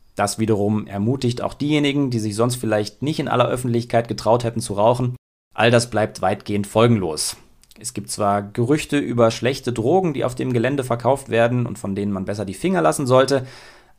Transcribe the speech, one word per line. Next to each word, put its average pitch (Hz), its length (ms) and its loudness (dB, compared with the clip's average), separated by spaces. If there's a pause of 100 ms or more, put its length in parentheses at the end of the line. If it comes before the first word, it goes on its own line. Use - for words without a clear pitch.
(160)
Das 101 240 -2
wiederum 107 480 0
ermutigt 120 540 -2
auch 101 120 -4
diejenigen, 143 560 0
die 120 100 -2
sich 104 160 -4
sonst 123 200 2
vielleicht 107 460 -4
nicht 151 180 -4
in 147 80 -4
aller 120 200 2
Öffentlichkeit 120 600 -2
getraut 113 360 0
hätten 113 180 -4
zu 104 120 -8
rauchen. 123 420 0 (380)
All 117 180 4
das 120 180 4
bleibt 107 320 -2
weitgehend 101 460 -2
folgenlos. 107 720 2 (420)
Es - 140 -12
gibt 98 160 -10
zwar 101 320 0
Gerüchte 123 560 0
über 117 340 2
schlechte 123 420 -2
Drogen, 151 400 2
die - 100 -2
auf 120 120 -4
dem 127 180 -2
Gelände 127 300 0
verkauft 123 460 0
werden 117 360 2
und 101 120 -8
von 98 180 -4
denen 101 160 -2
man 95 140 -2
besser 104 200 -4
die 95 100 -8
Finger 180 260 0
lassen 151 240 0
sollte, 131 400 4 (540)